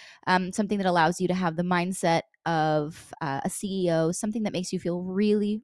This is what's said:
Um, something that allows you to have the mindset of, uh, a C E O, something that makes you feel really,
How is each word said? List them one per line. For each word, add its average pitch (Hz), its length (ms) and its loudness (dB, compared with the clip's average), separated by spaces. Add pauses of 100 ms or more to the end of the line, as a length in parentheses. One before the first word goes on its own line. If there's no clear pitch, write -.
(260)
Um, 185 260 2
something 208 260 0
that 190 80 0
allows 175 340 4
you 180 80 2
to 180 60 0
have 175 220 -2
the 175 80 0
mindset 180 580 2 (240)
of, 156 760 0
uh, 139 240 -4
a 190 60 -4
C 190 380 -2
E - 20 2
O, 160 220 2
something 214 320 -4
that 202 100 -4
makes 180 180 -6
you 185 60 -2
feel 175 240 -4
really, 208 600 0